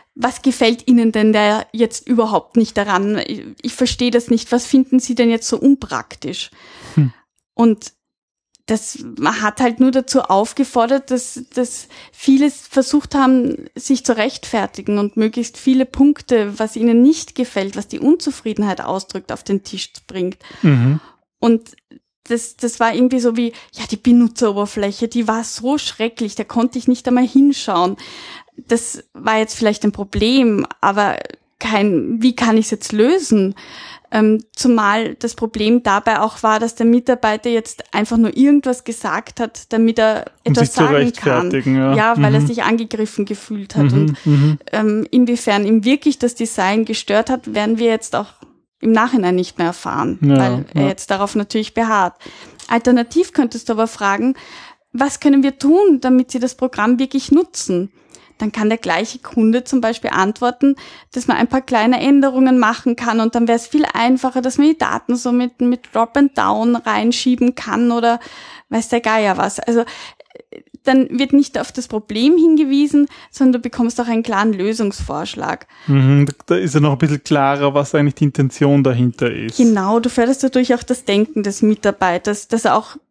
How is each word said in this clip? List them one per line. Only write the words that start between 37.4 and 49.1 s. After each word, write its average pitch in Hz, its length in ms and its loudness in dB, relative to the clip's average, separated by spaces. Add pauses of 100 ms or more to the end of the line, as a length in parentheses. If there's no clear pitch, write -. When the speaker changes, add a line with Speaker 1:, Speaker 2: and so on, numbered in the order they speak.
Speaker 1:
jetzt - 460 -6
einfach 220 220 -2
nur 226 200 2
irgendwas 277 460 2
gesagt 214 560 -8
hat, - 340 -8
damit 226 240 2
er 220 280 0 (180)
Speaker 2:
Um 160 80 0
Speaker 1:
etwas 233 160 4
Speaker 2:
sich - 80 -4
zu - 80 2
Speaker 1:
sagen 147 100 2
kann. - 40 4
Speaker 2:
rechtfertigen, 135 800 0
ja. 135 180 2
Speaker 1:
Ja, - 260 2
weil 139 140 4
er 147 60 4
Speaker 2:
Mhm. 147 60 2
Speaker 1:
sich 233 160 -4
angegriffen 220 640 -4
gefühlt 202 500 -10
hat. 143 160 2
Speaker 2:
Mhm, 127 60 2
Speaker 1:
Und, 151 280 -2
Speaker 2:
mhm. 147 340 2 (120)
Speaker 1:
ähm, 214 380 0
inwiefern 233 560 0
ihm 220 180 2
wirklich 277 360 0
das 240 160 -2
Design 214 500 -2
gestört 220 460 -2
hat, 226 240 -6
werden 214 240 -2
wir 233 80 2
jetzt 220 280 -2
auch - 180 -6 (480)
im 226 100 2
Nachhinein 220 440 2